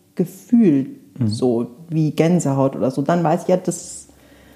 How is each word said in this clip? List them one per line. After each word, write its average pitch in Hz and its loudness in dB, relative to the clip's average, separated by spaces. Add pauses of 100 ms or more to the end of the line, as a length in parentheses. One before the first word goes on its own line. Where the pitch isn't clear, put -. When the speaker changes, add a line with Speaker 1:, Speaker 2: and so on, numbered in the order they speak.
(160)
Speaker 1:
Gefühl, 175 2 (320)
Speaker 2:
Mhm. 117 0
Speaker 1:
so 120 0 (220)
wie 156 0
Gänsehaut 143 0
oder 101 -2
so, 143 -4
dann 170 0
weiß 165 0
ich, - -6
ja, 185 4
das, - -10 (480)